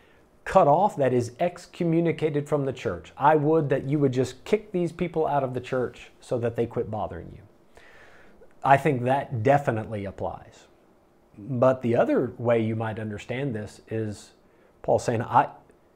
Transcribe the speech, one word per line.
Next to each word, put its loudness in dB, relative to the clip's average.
Cut 6
off, 4
that 2
is 0
excommunicated -2
from 0
the -4
church. -8
I 4
would 2
that 0
you 0
would 4
just -2
kick -2
these -2
people -4
out 0
of -4
the -4
church -6
so -6
that -4
they 0
quit -4
bothering -8
you. -20
I 6
think 0
that -2
definitely 0
applies. -12
But 2
the 0
other 0
way 2
you -2
might -6
understand -6
this -12
is -6
Paul 2
saying, -2
"I, 2